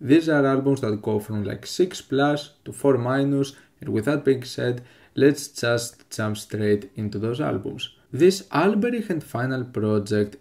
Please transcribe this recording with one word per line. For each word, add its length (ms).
These 280
are 160
albums 360
that 200
go 200
from, 240
like, 200
six 360
plus 500
to 80
four 260
minus, 560
and 120
with 140
that 180
being 200
said, 380
let's 340
just 600
jump 300
straight 560
into 240
those 200
albums. 520
This 340
Alberich 640
and 120
Final 420
project 760